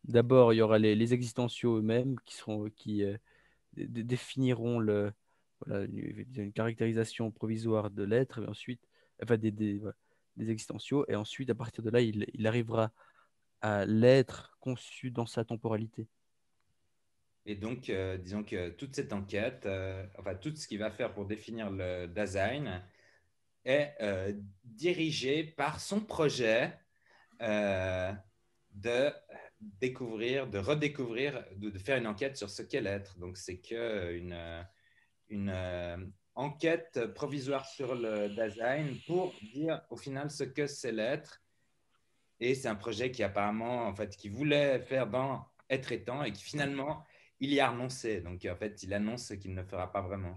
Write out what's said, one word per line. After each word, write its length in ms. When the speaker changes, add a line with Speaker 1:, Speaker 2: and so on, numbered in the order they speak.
Speaker 1:
d'abord, 480
il 40
y 60
aura 160
les, 160
les 200
existentiaux 640
eux-mêmes 460
qui 100
seront, 360
qui, 340
euh, 120
dé-, 120
dé-, 180
définiront 760
le, 340
voilà, 200
une, 420
une 160
caractérisation 800
provisoire 600
de 140
l'être, 380
et 60
ensuite, 340
enfin, 140
des, 140
des, 280
voilà, 180
des 140
existentiaux, 580
et 80
ensuite, 340
à 40
partir 300
de 60
là, 100
il, 340
il 120
arrivera 460
à 260
l'être 760
conçu 500
dans 160
sa 180
temporalité. 640
Speaker 2:
Et 120
donc, 340
euh, 280
disons 260
que 260
toute 240
cette 180
enquête, 540
euh, 400
enfin, 160
tout 200
ce 140
qu'il 100
va 120
faire 220
pour 140
définir 440
le 360
Dasein 760
est, 360
euh, 320
dirigé 800
par 360
son 200
projet, 720
euh, 720
de 380
découvrir, 880
de 100
redécouvrir, 880
de, 140
de 80
faire 200
une 80
enquête 300
sur 120
ce 140
qu'est 180
l'être. 380
Donc, 180
c'est 220
que 540
une, 520
une, 240
euh, 460
enquête 800
provisoire 520
sur 280
le 400
Dasein 520
pour 280
dire 380
au 60
final 340
ce 140
que 220
c'est 260
l'être. 500
Et 160
c'est 140
un 80
projet 340
qui 140
apparemment, 600
en 80
fait, 220
qui 120
voulait 520
faire 280
dans 360
Être 220
et 120
Temps 200
et 80
qui 100
finalement, 600
il 140
y 80
a 100
renoncé. 500
Donc, 300
en 60
fait, 260
il 120
annonce 420
qu'il 180
ne 80
fera 300
pas 80
vraiment. 360